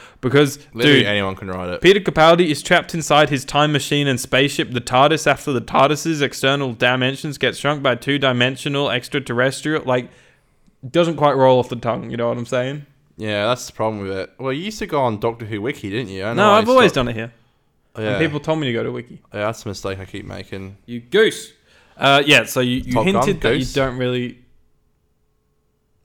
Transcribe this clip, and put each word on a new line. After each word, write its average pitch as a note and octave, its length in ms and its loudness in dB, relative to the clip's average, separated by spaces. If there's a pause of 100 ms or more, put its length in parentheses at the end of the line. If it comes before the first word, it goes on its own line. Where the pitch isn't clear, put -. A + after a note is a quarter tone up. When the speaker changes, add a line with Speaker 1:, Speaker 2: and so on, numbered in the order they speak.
(220)
Speaker 1:
because, C#3 380 2 (140)
Speaker 2:
Literally C3 260 4
Speaker 1:
dude, G2+ 80 2
Speaker 2:
anyone G2 280 -2
can G2 140 -12
write F#2 200 -6
it. F2+ 120 -8
Speaker 1:
Peter G3 180 6
Capaldi E3+ 500 4
is C#3+ 140 -4
trapped E3+ 300 0
inside D3+ 360 2
his D3+ 140 -2
time D3+ 300 2
machine C#3+ 340 0
and B2+ 120 2
spaceship, C#3 520 0
the B2 80 -4
tardis, D3 480 2
after C#3+ 240 0
the B2 80 0
tardis's D3 600 0
external C3+ 520 0
dimensions B2+ 640 -2
get B2 200 -2
shrunk C#3+ 260 -2
by B2+ 120 2
two-dimensional C3+ 960 0
extraterrestrial. B2+ 920 -2
Like, B2+ 260 -2 (800)
doesn't E3+ 280 2
quite C#3+ 180 2
roll C3 240 6
off A#2+ 80 -2
the B2+ 80 -8
tongue, A#2 360 -6
you B2 40 -8
know A#2 140 -2
what A#2+ 80 -4
I'm A#2+ 80 -8
saying? C3+ 400 -4 (320)
Speaker 2:
Yeah, G#2 300 -2
that's B2 180 -2
the - 80 -16
problem G#2+ 300 -4
with F#2+ 140 -6
it. - 200 -8
Well, C3 160 -6
you D3+ 100 -8
used G#3+ 160 -10
to A3+ 80 -8
go D3 140 -2
on A2+ 180 0
Doctor A#2 260 -4
Who G#2 160 -6
Wiki, A2+ 280 -8
didn't G#2+ 200 -6
you? F#2+ 140 -8
I G#2+ 100 -4
know F3+ 120 2
Speaker 1:
No, G#3 60 6
Speaker 2:
I G#3 80 6
Speaker 1:
I've A3 100 2
always B3+ 240 6
Speaker 2:
stopped. B2 140 0
Speaker 1:
done - 20 -
it A2+ 80 -8
here. A#2 160 -10 (640)
Speaker 2:
Yeah. A2 180 -4
Speaker 1:
And - 100 -2
people D3 140 -4
told D#3+ 200 -2
me C#3+ 80 -4
to A#2+ 60 -2
go A2+ 100 -4
to B2 100 -6
Wiki. A#2+ 220 -14 (180)
Speaker 2:
Yeah, G#2 140 -4
that's A2 180 -8
a - 20 -12
mistake F#2+ 320 -8
I F#2+ 60 -14
keep F#2+ 200 -14
making. F#2+ 600 -14
Speaker 1:
You A#2+ 160 -12
goose. E3 500 0 (460)
Uh, C#3 280 4
yeah, C3+ 200 6
so B2+ 160 -2
you, B2 160 0
you - 160 -6
Speaker 2:
Top A2+ 100 2
Gun, F#3+ 100 2
Speaker 1:
hinted D#3 280 0
that A2 140 0
Speaker 2:
goose. B2+ 200 -4
Speaker 1:
you C#3 60 2
don't B2+ 160 -2
really B2 420 -4 (1700)